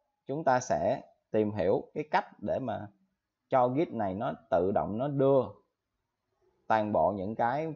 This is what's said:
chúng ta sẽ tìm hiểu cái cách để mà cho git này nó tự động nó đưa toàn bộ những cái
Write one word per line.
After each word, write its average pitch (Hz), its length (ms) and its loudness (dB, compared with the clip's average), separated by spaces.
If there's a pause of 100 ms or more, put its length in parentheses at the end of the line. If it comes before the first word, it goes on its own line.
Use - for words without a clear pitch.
(260)
chúng 147 160 -6
ta 127 160 4
sẽ 98 420 0 (300)
tìm 107 200 2
hiểu 101 320 0 (100)
cái 151 180 -6
cách 196 140 0 (160)
để 117 180 -4
mà 104 280 -6 (600)
cho 127 200 4
git 143 240 -2
này 104 200 -2
nó 127 200 -4 (160)
tự 92 220 2
động 92 260 -2
nó 135 100 -2
đưa 139 360 4 (1200)
toàn 107 260 2
bộ 85 180 4
những 101 240 -6
cái 143 400 -2